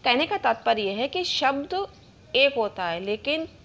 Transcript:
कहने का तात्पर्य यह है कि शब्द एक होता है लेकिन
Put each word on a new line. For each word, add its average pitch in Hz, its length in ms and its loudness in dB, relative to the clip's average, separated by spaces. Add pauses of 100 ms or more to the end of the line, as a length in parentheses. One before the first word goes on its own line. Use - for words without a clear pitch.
कहने 262 220 4
का 403 100 -2
तात्पर्य 233 460 0
यह 196 140 -2
है 262 120 -2
कि 359 160 -4
शब्द 302 640 -2 (480)
एक 277 180 6
होता 208 320 -2
है 170 140 -2
लेकिन 269 480 -4 (160)